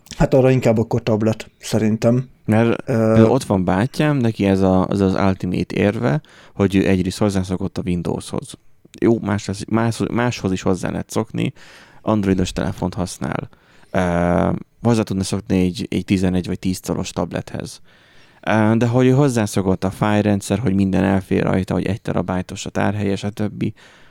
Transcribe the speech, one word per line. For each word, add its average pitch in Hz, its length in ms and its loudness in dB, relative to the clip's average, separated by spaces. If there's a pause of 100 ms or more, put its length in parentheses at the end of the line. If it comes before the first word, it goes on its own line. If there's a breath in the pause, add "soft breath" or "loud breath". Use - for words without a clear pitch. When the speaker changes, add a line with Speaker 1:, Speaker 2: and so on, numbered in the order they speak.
(160)
Speaker 1:
Hát - 180 2
arra 131 160 6
inkább 120 280 2
akkor 113 240 -2
tablet, 110 560 -2
szerintem. 117 680 0 (160)
Speaker 2:
Mert 113 240 2
Speaker 1:
Ö, - 240 -4
Speaker 2:
például 113 380 4
ott 131 140 2
van 95 200 0
bátyám, 131 520 0
neki 113 300 0
ez 95 140 4
a-, 92 260 4
az 101 140 0
az 95 140 2
ultimate 92 600 -2
érve, 113 440 0 (340 loud breath)
hogy 98 200 2
ő 95 140 4
egyrészt 92 300 0
hozzászokott 95 600 -2
a 87 60 -4
Windowshoz. - 680 -4 (480)
Jó, 113 200 2
máshoz, 101 480 -4
más-, 113 420 0
máshoz 117 420 -2
is 92 100 -4
hozzá 92 280 -2
lehet 87 200 -8
szokni, 113 420 -4 (500 loud breath)
androidos 95 500 2
telefont 92 420 -4
használ. - 540 -6 (420 soft breath)
Ö, 87 600 0 (320)
hozzá 113 200 4
tudna 95 200 -4
szokni 95 380 -2
egy, 90 300 -2
egy 98 140 -2
tizenegy 92 420 0
vagy 92 120 -4
tíz 92 220 -4
colos - 300 -6
tablethez. - 680 -8 (600 soft breath)
Ö, 107 360 2
de 117 100 2
hogy 127 200 4
ő 127 40 6
hozzászokott 110 720 2
a 95 60 -2
fájrendszer, 104 680 0
hogy 98 160 0
minden 95 300 2
elfér 95 380 0
rajta, 92 320 -2
hogy 90 120 -2
egy 98 160 -4
terabájtos 92 640 -6
a - 40 -10
tárhelye, 101 460 -2
stb. 107 560 -6 (380 soft breath)